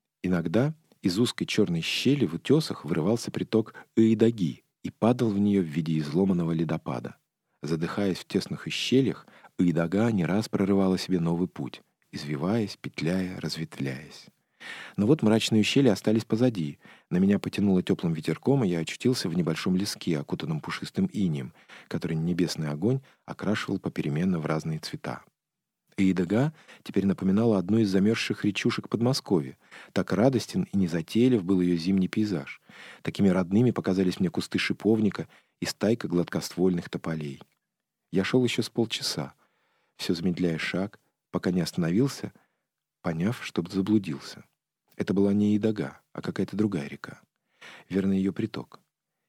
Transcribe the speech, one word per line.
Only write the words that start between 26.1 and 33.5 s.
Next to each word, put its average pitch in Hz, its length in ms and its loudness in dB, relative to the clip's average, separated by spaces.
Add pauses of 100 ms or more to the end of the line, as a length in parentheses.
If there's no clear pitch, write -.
теперь 98 240 0
напоминала 98 520 2
одну 92 200 2
из 110 100 4
замерзших 101 560 0
речушек - 460 0
Подмосковья. 104 640 0 (360)
Так 92 200 0
радостен 101 580 2
и - 60 -2
незатейлив 98 680 2
был 90 200 2
ее 87 140 2
зимний 92 320 2
пейзаж. 104 520 -4 (400)
Такими - 280 2
родными 95 420 4